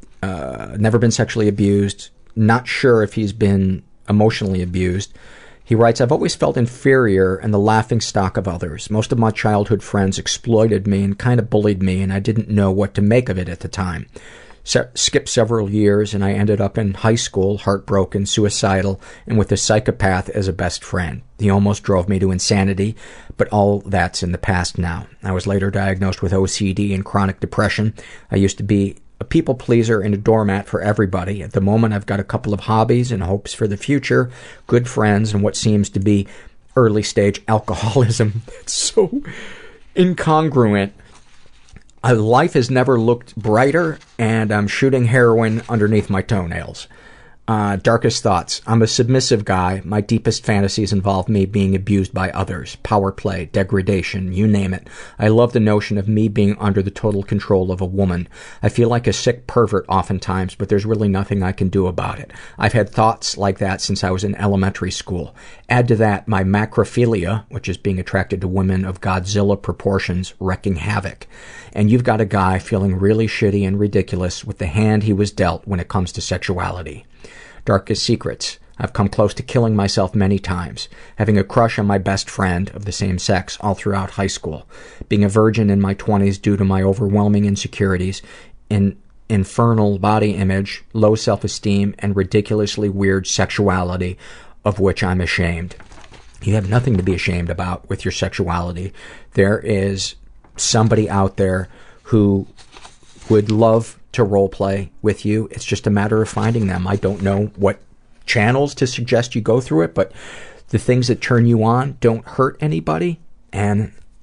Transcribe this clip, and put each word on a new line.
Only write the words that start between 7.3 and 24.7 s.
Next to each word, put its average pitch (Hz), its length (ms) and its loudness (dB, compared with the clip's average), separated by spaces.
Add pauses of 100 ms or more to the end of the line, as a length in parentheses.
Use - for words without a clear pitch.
and 104 180 -2
the 101 40 2
laughing 110 420 2
stock 95 360 -2
of 95 120 -4
others. 82 420 -8
Most 107 220 -2
of 120 80 0
my 110 100 4
childhood 104 540 0
friends 95 340 0
exploited 110 680 0
me 98 160 2
and 98 120 -2
kinda 123 280 0
bullied 104 360 0
me, 95 220 0
and 95 100 -2
I 98 60 -2
didn't 104 320 -2
know 101 220 2
what 104 220 -2
to 101 80 0
make 123 260 2
of 95 100 -4
it 90 100 -4
at 87 120 -10
the - 80 -10
time. 90 380 -6 (580)
Se-, - 300 -2
skipped - 340 -2
several 110 420 0
years, 104 420 2
and 101 120 0
I 98 80 0
ended 101 280 2
up 98 160 -2
in 104 180 0
high 113 200 2
school, 98 440 0
heartbroken, 98 680 0
suicidal, 98 720 0 (280)
and 113 100 2
with 101 140 2
a 101 40 2
psychopath 98 760 0
as 98 180 -2
a 90 40 0
best 90 300 -4
friend. 90 400 -6 (160)
He 107 100 0
almost 101 360 2
drove 92 240 2
me 98 100 0
to 95 140 0
insanity, 98 640 0 (400)
but - 140 -2
all 101 360 2
that's 90 380 -2
in 87 80 -2
the 90 60 -2
past 90 380 -2